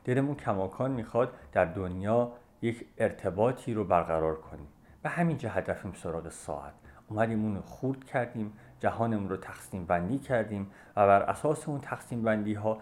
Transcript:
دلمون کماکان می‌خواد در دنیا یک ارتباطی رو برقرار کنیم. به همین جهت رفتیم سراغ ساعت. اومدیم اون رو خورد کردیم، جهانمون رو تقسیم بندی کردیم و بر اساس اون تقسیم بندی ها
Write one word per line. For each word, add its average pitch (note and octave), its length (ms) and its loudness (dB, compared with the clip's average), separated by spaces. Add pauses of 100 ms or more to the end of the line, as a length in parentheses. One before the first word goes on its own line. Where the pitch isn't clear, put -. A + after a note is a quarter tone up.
دلمون C3+ 300 2
کماکان G#2 560 -2
می‌خواد A#2+ 420 0 (180)
در F#2 140 4
دنیا G2 680 0 (300)
یک A#2 240 -2 (120)
ارتباطی G#2+ 760 0
رو G#2+ 100 0
برقرار E2 520 2
کنیم. D2 320 -14 (360)
به D#3 60 -4
همین E3+ 280 0
جهت G2 320 -2
رفتیم F2+ 240 -6
سراغ D#2+ 360 -8
ساعت. D2 440 -10 (340)
اومدیم A2 360 0
اون G#2+ 120 0
رو F2+ 60 -6
خورد C3 420 -6
کردیم، A#2+ 500 -4 (260)
جهانمون G#2 500 0
رو F#2 80 -2
تقسیم - 480 -10
بندی F2+ 320 2
کردیم A2 500 -2 (280)
و G2+ 120 8
بر G2+ 140 10
اساس D3 480 -2
اون C#3+ 100 -4
تقسیم - 420 -8
بندی G#2+ 320 2
ها A2 280 0